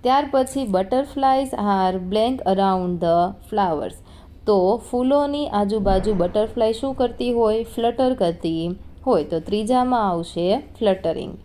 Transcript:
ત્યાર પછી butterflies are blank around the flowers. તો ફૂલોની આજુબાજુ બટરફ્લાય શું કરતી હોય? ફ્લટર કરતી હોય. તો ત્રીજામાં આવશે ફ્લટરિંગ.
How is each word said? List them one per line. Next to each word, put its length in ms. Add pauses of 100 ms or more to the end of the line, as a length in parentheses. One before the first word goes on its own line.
ત્યાર 300
પછી 320 (100)
butterflies 800 (200)
are 200 (160)
blank 320 (100)
around 520
the 100 (340)
flowers. 460 (500)
તો 120 (340)
ફૂલોની 560 (140)
આજુબાજુ 520
બટરફ્લાય 600
શું 220
કરતી 440
હોય? 240
ફ્લટર 500
કરતી 500 (420)
હોય. 180
તો 160
ત્રીજામાં 680
આવશે 380 (300)
ફ્લટરિંગ. 560 (120)